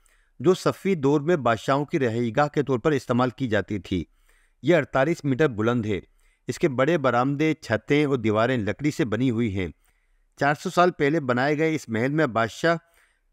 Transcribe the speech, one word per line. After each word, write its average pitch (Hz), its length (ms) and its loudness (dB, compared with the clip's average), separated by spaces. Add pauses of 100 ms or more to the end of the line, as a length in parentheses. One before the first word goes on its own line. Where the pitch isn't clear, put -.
(400)
जो 170 140 4
सफ़ी 180 420 -2
दौर 143 260 2
में 160 200 0
बादशाहों 127 420 0
की 151 140 -4
रहायशगाह 120 500 0
के 147 140 -2
तौर 127 160 -2
पर 156 160 0
इस्तेमाल 127 360 0
की 127 180 -6
जाती 101 300 -2
थी। 87 280 -4 (580)
ये 156 100 4
अड़तालीस 143 500 0
मीटर 143 240 2
बुलंद 110 380 0
है। 98 160 -2 (460)
इसके 156 200 0
बड़े 135 300 2
बरामदे, 139 640 0
छतें 143 440 0
और 135 100 0
दीवारें 110 420 0
लकड़ी 104 320 -2
से - 140 -2
बनी 113 240 -2
हुई 117 220 0
हैं। 92 220 -4 (640)
चार 143 160 2
सौ - 160 -8
साल 175 200 4
पहले 151 300 0
बनाए 131 360 0
गए 160 180 0
इस 127 160 -8
महल 117 220 -2
में 151 200 0
बादशाह 113 460 0 (540)